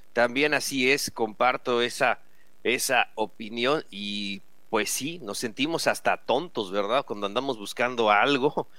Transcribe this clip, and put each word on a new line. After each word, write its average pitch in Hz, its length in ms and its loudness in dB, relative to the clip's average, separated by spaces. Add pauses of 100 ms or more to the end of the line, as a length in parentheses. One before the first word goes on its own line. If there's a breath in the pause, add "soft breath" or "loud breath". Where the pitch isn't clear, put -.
(140 soft breath)
también 127 400 4
así 135 380 2
es, - 200 0
comparto 120 720 0
esa, 120 400 0 (420 soft breath)
esa 120 520 2
opinión, 117 760 0
y 101 540 -6 (260)
pues 107 220 2
sí, 165 280 -4
nos 101 200 -8
sentimos 135 480 -2
hasta 104 300 2
tontos, 120 540 0
¿verdad? 104 340 0
Cuando 101 220 -4
andamos 123 300 -2
buscando 117 540 2
algo, 135 680 4